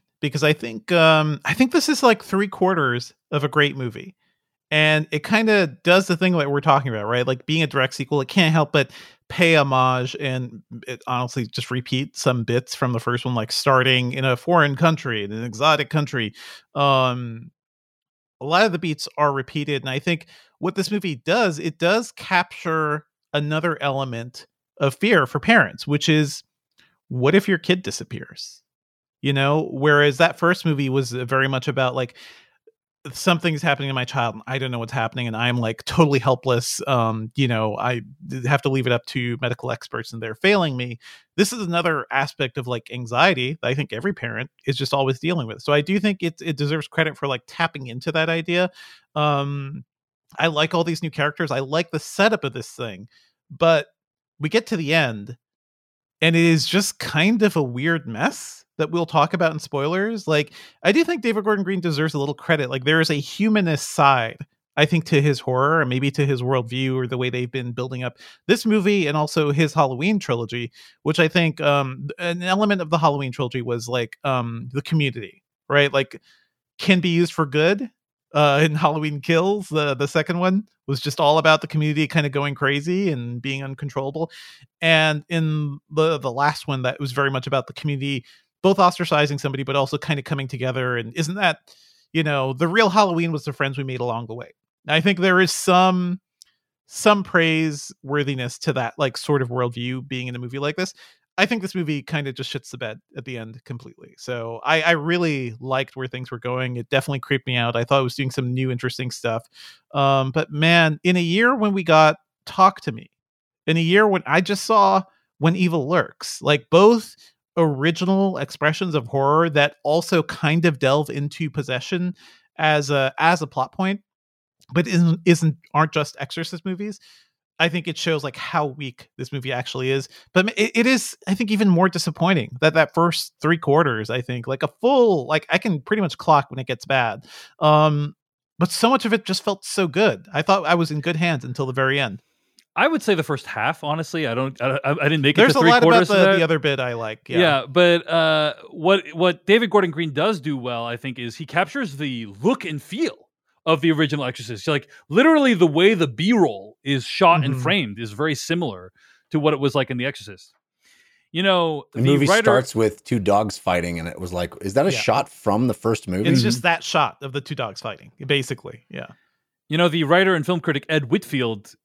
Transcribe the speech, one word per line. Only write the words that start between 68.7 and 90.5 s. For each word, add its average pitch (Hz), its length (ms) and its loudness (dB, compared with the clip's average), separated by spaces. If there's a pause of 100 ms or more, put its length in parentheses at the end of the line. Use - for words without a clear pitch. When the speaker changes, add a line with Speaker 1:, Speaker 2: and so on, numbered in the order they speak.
Speaker 1:
and 147 100 -2
also 151 340 0
his 143 220 0
Halloween 151 460 0
trilogy, 117 540 -6 (320)
which 151 140 0
I 160 100 4
think, 160 340 0
um, 139 460 -2 (100)
an 175 240 -4
element 190 400 0
of 151 80 -8
the 165 80 4
Halloween 143 340 2
trilogy 123 300 -4
was, 120 260 -4
like, 120 360 -2
um, 120 480 -4
the 139 100 -4
community, 127 600 -4 (280)
right? 143 200 4
Like, 135 300 -2 (580)
can 185 220 4
be 175 100 0
used 170 220 2
for 156 140 -2
good. 170 420 0 (460)
Uh, 147 280 4
in 156 120 2
Halloween 151 480 -2
Kills, 190 480 0
the, 147 240 0
the 143 140 -2
second 170 320 -2
one 190 280 0 (180)
was 139 140 -4
just 147 200 -6
all 151 180 6
about 156 240 6
the 170 40 -8
community 151 400 0
kinda 147 220 0
going 139 260 -4
crazy 160 560 0
and 120 300 -6
being 135 220 -6
uncontrollable. 139 680 -6 (520)
And 156 480 2
in 151 480 -2 (100)
the, 156 300 2
the 131 120 -4
last 143 380 -2
one, 135 140 -2
that 127 180 -4
was 135 120 -6
very 139 180 0
much 135 160 -4
about 135 200 -2
the - 60 -16
community, 139 540 -6 (360)
both 190 140 4
ostracizing 160 640 2
somebody, 139 220 -4
but 135 140 -4
also 139 200 0
kinda 139 260 -4
coming 139 260 -6
together. 127 500 -4